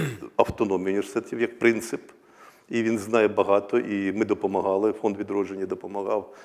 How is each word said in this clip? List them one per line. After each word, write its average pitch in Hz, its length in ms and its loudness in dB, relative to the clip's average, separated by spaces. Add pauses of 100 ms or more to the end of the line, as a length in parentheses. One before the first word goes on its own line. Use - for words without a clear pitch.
(220)
<clears throat> - 140 -10
автономію 98 500 2
університетів 101 540 -2
як 113 180 -2
принцип. 117 420 2 (680)
І 113 140 0
він 113 160 0
знає 110 300 4
багато, 101 500 2
і 98 340 0
ми 107 120 0
допомагали, 98 680 0
Фонд 101 260 -2
відродження 98 480 -4
допомагав, 101 680 -6 (100)